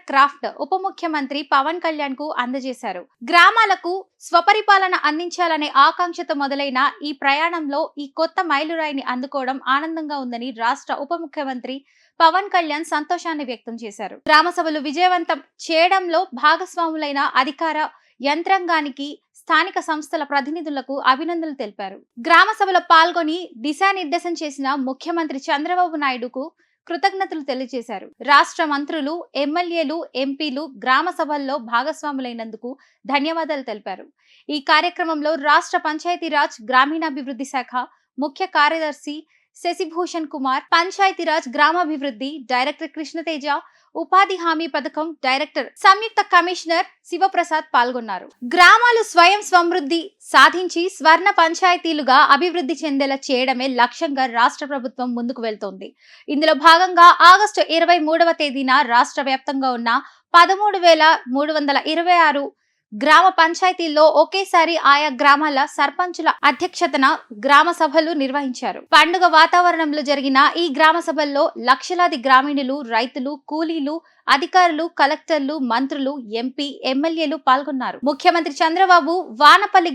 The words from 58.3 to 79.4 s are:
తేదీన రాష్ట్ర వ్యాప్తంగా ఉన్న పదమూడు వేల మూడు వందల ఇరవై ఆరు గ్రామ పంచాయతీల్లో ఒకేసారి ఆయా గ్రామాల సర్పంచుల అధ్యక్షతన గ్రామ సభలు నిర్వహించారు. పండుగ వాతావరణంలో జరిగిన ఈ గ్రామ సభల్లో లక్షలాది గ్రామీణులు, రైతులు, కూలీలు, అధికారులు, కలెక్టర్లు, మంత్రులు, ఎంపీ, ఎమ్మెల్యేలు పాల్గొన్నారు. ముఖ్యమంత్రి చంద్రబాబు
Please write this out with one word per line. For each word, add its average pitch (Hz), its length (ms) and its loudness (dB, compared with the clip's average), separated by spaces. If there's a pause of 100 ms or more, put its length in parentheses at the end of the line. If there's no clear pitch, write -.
తేదీన 269 400 2 (140)
రాష్ట్ర 269 340 2
వ్యాప్తంగా 269 480 -2
ఉన్న 233 240 0 (360)
పదమూడు 381 500 4
వేల 311 180 6 (320)
మూడు 302 220 -2
వందల 277 180 0 (180)
ఇరవై 339 320 2
ఆరు 285 180 0 (480)
గ్రామ 302 340 6 (100)
పంచాయతీల్లో 330 640 2 (180)
ఒకేసారి 339 540 0 (140)
ఆయా 294 180 4 (120)
గ్రామాల 285 400 4 (160)
సర్పంచుల 320 540 -2 (200)
అధ్యక్షతన 285 560 -2 (400)
గ్రామ 294 340 6
సభలు 311 320 2 (100)
నిర్వహించారు. 262 600 -4 (140)
పండుగ 349 300 4 (120)
వాతావరణంలో 330 640 4 (100)
జరిగిన 269 280 0 (240)
ఈ - 20 0 (120)
గ్రామ 320 300 4
సభల్లో 294 380 0 (240)
లక్షలాది 330 580 0
గ్రామీణులు, 269 480 2 (200)
రైతులు, 262 380 -4 (180)
కూలీలు, 311 440 -4 (380)
అధికారులు, 339 500 2 (160)
కలెక్టర్లు, 294 560 -2 (160)
మంత్రులు, 269 400 -4 (300)
ఎంపీ, 269 260 -8 (240)
ఎమ్మెల్యేలు 311 460 -4 (100)
పాల్గొన్నారు. 262 500 -2 (120)
ముఖ్యమంత్రి 320 500 0
చంద్రబాబు 339 540 2 (280)